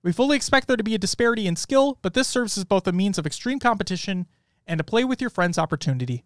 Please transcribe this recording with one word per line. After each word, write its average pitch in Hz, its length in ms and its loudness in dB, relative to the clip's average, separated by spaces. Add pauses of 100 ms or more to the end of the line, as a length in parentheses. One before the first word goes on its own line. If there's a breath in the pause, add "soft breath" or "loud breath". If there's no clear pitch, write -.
We 175 80 2
fully 277 240 4
expect 254 320 2
there 254 100 2
to 220 60 -2
be 220 100 0
a 214 60 0
disparity 220 480 0
in 170 80 0
skill, 269 480 2
but 185 100 -2
this 262 140 0
serves 240 300 -2
as 196 60 -4
both 190 240 0
a 185 40 0
means 185 260 0
of 156 80 -4
extreme 247 320 -4
competition 190 680 -2 (400)
and 165 120 -2
a 151 40 -4
play 233 200 0
with 254 160 -2
your 254 120 -4
friends 175 260 0
opportunity. 127 680 -2